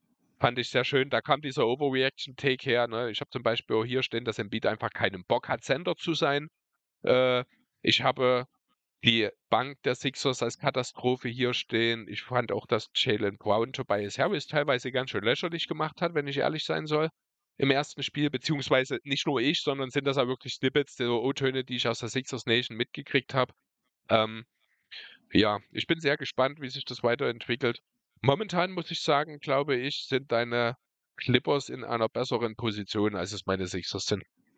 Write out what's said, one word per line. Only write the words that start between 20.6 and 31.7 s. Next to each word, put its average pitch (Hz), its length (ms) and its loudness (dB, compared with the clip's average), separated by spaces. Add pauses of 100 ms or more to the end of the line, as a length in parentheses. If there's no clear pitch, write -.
so 120 260 2
O-Töne, 131 420 0
die 127 120 -8
ich 120 120 -2
aus 113 120 0
der 117 100 -6
Sixers 127 380 -6
Nation 117 280 2
mitgekriegt - 600 -2
hab. 127 160 0 (580)
Ähm, 110 360 2 (840)
ja, 104 280 4 (120)
ich - 140 -6
bin 165 140 0
sehr 151 180 0
gespannt, 139 440 -2
wie 131 80 -8
sich 131 160 -8
das - 180 -8
weiterentwickelt. 120 760 0 (440)
Momentan 175 480 4
muss 185 180 -6
ich 160 120 -6
sagen, 147 380 2
glaube 143 360 2
ich, 131 320 -4
sind 131 240 -2
deine 120 440 2 (420)
Clippers 131 520 2
in 127 140 -10